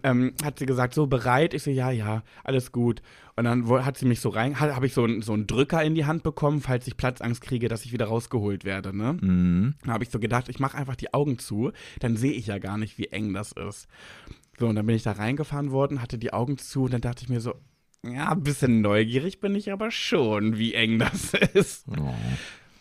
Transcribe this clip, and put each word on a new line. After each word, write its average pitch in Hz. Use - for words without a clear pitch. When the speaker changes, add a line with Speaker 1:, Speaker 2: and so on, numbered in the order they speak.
Speaker 1:
ähm, 127
hat 147
sie 139
gesagt, 123
„So, 151
bereit?“ 131
Ich 143
so, 147
„Ja, 131
ja, 110
alles 131
gut.“ 120
Und 117
dann 120
wo-, 127
hat 135
sie -
mich 120
so 120
rein, 117
ha-, 147
hab 127
ich 127
so 120
'n, 113
so 110
'n 107
Drücker 143
in 156
die 160
Hand 156
bekommen, 151
falls 127
ich 120
Platzangst 123
kriege, 120
dass 110
ich 117
wieder 117
rausgeholt 104
werde, 98
ne? 117
Speaker 2:
Mhm. 90
Speaker 1:
Dann 120
hab 113
ich 123
so 117
gedacht, 120
„Ich 123
mach 135
einfach 135
die -
Augen 139
zu, 113
dann 117
seh 131
ich 110
ja 101
gar 95
nicht, 107
wie 104
eng 104
das 104
ist.“ -
So, 117
und 110
dann 107
bin 113
ich 110
da 113
reingefahren 139
worden, 135
hatte 123
die 113
Augen 123
zu -
und 127
dann 120
dachte 120
ich 120
mir 120
so, 117
„Ja, 127
ein 156
bisschen 135
neugierig 113
bin 202
ich 202
aber 214
schon, 110
wie 113
eng 113
das -
<laughs> 202
ist.“ -
Speaker 2:
Oh. 71